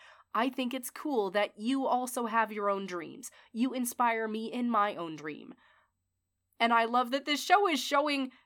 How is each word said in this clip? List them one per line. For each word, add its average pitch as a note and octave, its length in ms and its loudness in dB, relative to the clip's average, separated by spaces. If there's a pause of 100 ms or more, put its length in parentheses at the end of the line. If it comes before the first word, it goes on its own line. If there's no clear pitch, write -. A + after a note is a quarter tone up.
(340)
I A#3 160 2
think B3+ 240 -2
it's B3+ 160 -8
cool A3+ 400 -2
that G3+ 260 2
you C4 300 -2
also B3 400 0
have A3 260 0
your G#3 160 -2
own G3 160 0
dreams. F3 460 -10 (240)
You A#3+ 180 0
inspire A#3 560 0
me A3 240 -4
in A#3+ 180 0
my G#3 240 2
own E3 220 -6
dream." D3+ 380 -10 (1040)
And A#3 120 4
I A#3 120 4
love A#3+ 260 0
that C4+ 140 -2
this C#4+ 180 -2
show G4+ 260 6
is D4 120 2
showing C#4+ 500 0 (160)